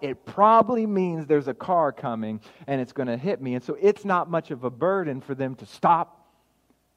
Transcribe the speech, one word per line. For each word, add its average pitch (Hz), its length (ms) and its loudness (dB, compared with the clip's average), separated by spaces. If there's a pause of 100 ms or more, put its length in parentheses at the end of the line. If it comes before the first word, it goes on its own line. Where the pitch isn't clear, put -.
it 135 240 -8
probably 220 580 4
means 180 420 -2
there's 143 220 2
a 127 60 -4
car 165 380 0
coming 110 480 -6 (260)
and 139 140 -2
it's 123 120 -8
gonna 127 240 -4
hit 127 240 -4
me. 131 140 -4
And 123 100 -6
so 151 160 -6
it's 202 240 2
not 180 240 0
much 165 220 -4
of 127 140 -8
a 123 60 -4
burden 151 520 -2
for 139 120 -10
them 131 220 -4
to 104 100 -18
stop, - 600 -2 (680)